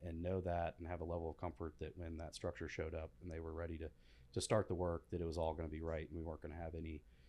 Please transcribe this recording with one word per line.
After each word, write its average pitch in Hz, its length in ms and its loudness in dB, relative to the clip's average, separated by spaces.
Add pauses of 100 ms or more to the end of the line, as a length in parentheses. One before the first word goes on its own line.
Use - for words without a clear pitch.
and 82 180 -2
know 90 200 4
that 85 380 4
and 82 100 -6
have 87 120 -2
a 82 40 -2
level 85 260 0
of 78 60 -4
comfort 82 420 -2
that 78 180 -4
when 82 220 -4
that 80 160 -6
structure 85 340 -2
showed 80 260 -2
up 80 160 -2 (120)
and 90 80 -6
they 80 80 -2
were 80 140 -4
ready 82 260 -2
to, 80 100 -4 (440)
to 95 80 2
start 107 260 6
the 95 80 0
work, 85 360 4
that 87 100 0
it 85 40 2
was 82 140 0
all 80 160 4
gonna 82 140 -2
be 78 120 -4
right 80 280 0
and 80 100 -4
we 80 60 -2
weren't 80 180 -4
gonna 80 120 -6
have 82 200 -4
any 80 260 -4 (280)